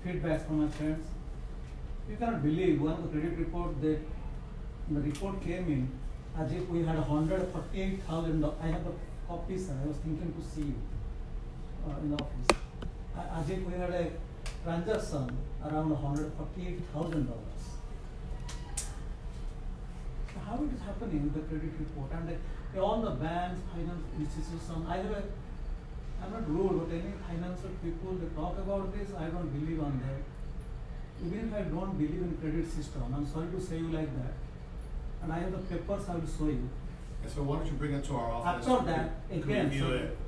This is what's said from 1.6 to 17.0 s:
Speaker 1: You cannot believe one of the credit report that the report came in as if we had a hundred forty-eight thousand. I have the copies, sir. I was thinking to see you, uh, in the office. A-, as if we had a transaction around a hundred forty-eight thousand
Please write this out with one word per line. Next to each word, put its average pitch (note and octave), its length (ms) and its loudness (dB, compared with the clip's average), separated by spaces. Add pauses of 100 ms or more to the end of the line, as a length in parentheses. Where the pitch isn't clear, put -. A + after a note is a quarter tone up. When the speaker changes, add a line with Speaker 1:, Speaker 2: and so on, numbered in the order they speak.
Speaker 1:
You G#3 80 -2
cannot A3+ 260 2
believe D#3 380 8
one D#3 120 4
of - 100 -2
the - 60 0
credit E3 300 2
report D#3 420 2
that D#3 180 4 (920)
the D3 100 4
report F#3+ 420 0
came F3 240 0
in C3 220 4 (500)
as C3 140 2
if F3 160 -2
we E3+ 160 4
had D#3+ 120 4
a D3+ 40 4
hundred D#3+ 500 4
forty-eight F#3+ 520 0
thousand. D#3+ 420 2 (160)
I E3 60 2
have D#3+ 180 2
the E3 60 0 (360)
copies, F#3 400 -2
sir. C3+ 160 -2
I D3 40 2
was D3 100 0
thinking D#3+ 340 0
to - 160 -4
see D3+ 200 -2
you, B2+ 80 0 (1120)
uh, D3 80 -2
in D3 140 0
the D3 120 2
office. C3 240 -2 (680)
A-, E3+ 220 -2
as C#3+ 100 0
if F#3 140 0
we F3 100 0
had F3+ 160 2
a F3 220 2 (540)
transaction D#3 720 2 (260)
around D#3 280 4
a C#3+ 40 4
hundred C#3+ 380 2
forty-eight F3+ 480 -4 (120)
thousand D#3 340 2